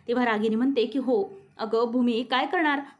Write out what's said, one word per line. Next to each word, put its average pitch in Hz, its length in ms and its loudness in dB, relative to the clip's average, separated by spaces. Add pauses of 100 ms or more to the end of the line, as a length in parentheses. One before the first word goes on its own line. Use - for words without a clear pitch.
तेव्हा 247 160 0
रागिनी 214 300 0
म्हणते 247 320 2
की, 277 120 -4
"हो." 240 340 0 (260)
"अगं 226 340 0
भूमी, 240 300 2
काय 254 240 0
करणार? 311 340 0 (200)